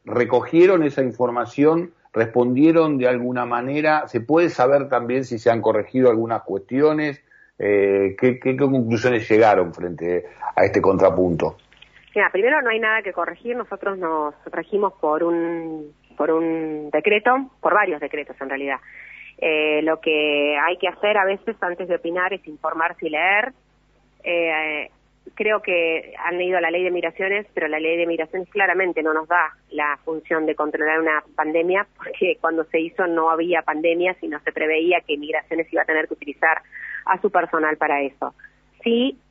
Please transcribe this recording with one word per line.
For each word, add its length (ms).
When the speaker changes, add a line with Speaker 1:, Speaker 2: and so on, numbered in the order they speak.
Speaker 1:
recogieron 800
esa 180
información? 880
¿Respondieron 840
de 120
alguna 360
manera? 640
¿Se 140
puede 300
saber 380
también 360
si 160
se 100
han 100
corregido 500
algunas 320
cuestiones? 840
Eh, 580
¿qué, 220
qué, 180
qué 0
conclusiones 720
llegaron 460
frente 520
a 100
este 160
contrapunto? 760
Speaker 2:
Mira, 180
primero 300
no 80
hay 100
nada 220
que 100
corregir. 420
Nosotros 420
nos 380
regimos 480
por 280
un, 680
por 160
un 580
decreto, 600
por 140
varios 260
decretos 400
en 80
realidad. 300
Eh, 460
lo 180
que 580
hay 200
que 100
hacer 280
a 100
veces 340
antes 260
de 80
opinar 380
es 160
informarse 580
y 40
leer. 420
Eh, 680
creo 260
que 580
han 200
leído 200
la 140
ley 100
de 80
migraciones, 640
pero 140
la 100
ley 180
de 100
migraciones 420
claramente 540
no 100
nos 160
da 240
la 340
función 420
de 100
controlar 440
una 220
pandemia, 500
porque 420
cuando 240
se 160
hizo 260
no 240
había 320
pandemia, 520
sino 260
se 100
preveía 560
que 120
migraciones 540
iba 100
a 20
tener 240
que 60
utilizar 480
a 160
su 100
personal 460
para 240
eso. 340
Sí, 340